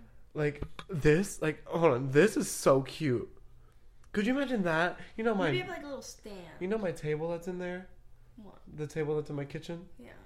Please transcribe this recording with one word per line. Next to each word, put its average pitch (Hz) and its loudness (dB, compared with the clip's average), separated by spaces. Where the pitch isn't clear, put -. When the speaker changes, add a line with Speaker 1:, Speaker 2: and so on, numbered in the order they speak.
Speaker 1:
no. 151 -2
Speaker 2:
Like, 147 -2
this, 160 4
like, 156 -2
hold 165 6
on, 131 0
this 170 8
is 254 0
so 135 6
cute. 131 -2
Could 208 2
you 254 2
imagine 254 0
that? 170 2
You 220 -2
know 226 2
my 185 2
Speaker 1:
Maybe 156 2
have, - -4
like, 320 -8
a - -10
little 269 -8
stand. - -14
Speaker 2:
you 180 -4
know 220 0
my 185 -2
table 151 -4
that's 170 -6
in 180 -4
there? 180 -6
Speaker 1:
What? 196 -18
Speaker 2:
The 151 -6
table 151 -2
that's 147 -4
in 147 -6
my 143 -4
kitchen? 160 -10
Speaker 1:
Yeah. - -18